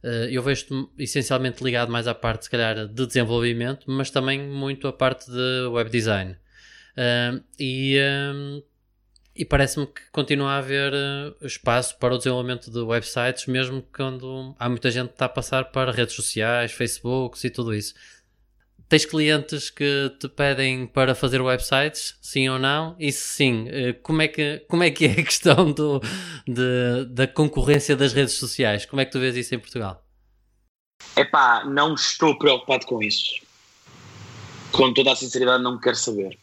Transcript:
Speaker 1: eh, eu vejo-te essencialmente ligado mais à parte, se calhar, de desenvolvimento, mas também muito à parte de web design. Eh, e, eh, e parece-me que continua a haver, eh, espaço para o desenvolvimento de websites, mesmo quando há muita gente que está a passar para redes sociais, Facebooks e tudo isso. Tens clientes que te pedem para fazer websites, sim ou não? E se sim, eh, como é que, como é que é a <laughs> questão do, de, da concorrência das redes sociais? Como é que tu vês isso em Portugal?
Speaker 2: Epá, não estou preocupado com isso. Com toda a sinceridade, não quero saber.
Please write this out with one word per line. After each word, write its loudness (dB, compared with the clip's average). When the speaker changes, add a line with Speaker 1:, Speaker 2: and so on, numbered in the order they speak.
Speaker 1:
eh, -2
eu -2
vejo-te -2
essencialmente -2
ligado 0
mais -2
à -2
parte, -4
se -16
calhar, 0
de -4
desenvolvimento, 0
mas -2
também 0
muito -6
à -4
parte -2
de -2
web 0
design. 0
Eh, 0
e, 0
eh, -2
e -6
parece-me 0
que -18
continua 0
a 0
haver, -2
eh, -4
espaço -2
para 0
o 0
desenvolvimento -4
de -6
websites, -2
mesmo -2
quando -8
há -2
muita 0
gente -2
que -14
está 0
a 0
passar -2
para 0
redes -2
sociais, -2
Facebooks -4
e -2
tudo -4
isso. -6
Tens 6
clientes 0
que 0
te -8
pedem 0
para 2
fazer 0
websites, 0
sim 0
ou 0
não? 0
E 0
se -6
sim, 2
eh, -2
como 0
é 2
que, -4
como 2
é 4
que 2
é 6
a 2
<laughs> 0
questão 6
do, 0
de, 0
da 0
concorrência 4
das 2
redes 2
sociais? 0
Como -2
é 2
que -16
tu -2
vês 0
isso -4
em -4
Portugal? -8
Speaker 2:
Epá, 4
não 2
estou 2
preocupado 2
com -2
isso. -2
Com 4
toda 4
a 4
sinceridade, 2
não -2
quero 2
saber. -4